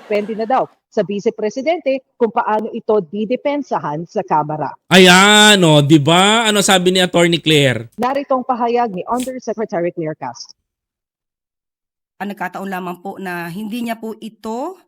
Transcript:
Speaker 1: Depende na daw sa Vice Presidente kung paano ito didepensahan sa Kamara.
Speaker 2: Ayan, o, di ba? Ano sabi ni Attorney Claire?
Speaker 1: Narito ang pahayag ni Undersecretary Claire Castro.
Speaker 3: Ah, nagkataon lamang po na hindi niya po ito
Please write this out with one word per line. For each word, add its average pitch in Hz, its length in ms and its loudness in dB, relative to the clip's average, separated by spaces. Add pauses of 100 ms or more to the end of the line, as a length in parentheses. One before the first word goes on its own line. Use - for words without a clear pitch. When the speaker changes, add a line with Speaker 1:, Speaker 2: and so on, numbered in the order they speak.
Speaker 1:
Depende 208 320 -4
na 214 80 -6
daw 220 240 0 (220)
sa 208 160 -2
Vice 202 260 -4
Presidente 269 680 -4 (160)
kung 226 160 0
paano 214 400 -2
ito 214 260 -2
didepensahan 190 1080 -6
sa 190 160 -6
Kamara. 151 480 -2 (160)
Speaker 2:
Ayan, 196 720 6
o, 151 240 6
di 151 160 6
ba? 196 480 2
Ano 208 160 2
sabi 185 240 2
ni 185 100 0
Attorney 170 380 2
Claire? 135 580 0
Speaker 1:
Narito 269 380 -2
ang 254 80 -2
pahayag 240 480 -2
ni 180 160 -8
Undersecretary 226 880 -6
Claire 156 240 -8
Castro. - 400 -16 (1600)
Speaker 3:
Ah, 196 80 -10
nagkataon 185 400 -10
lamang 180 320 -10
po 196 160 -12
na 175 320 -10
hindi 214 380 -10
niya 233 100 -6
po 220 220 -12
ito 226 580 -10 (120)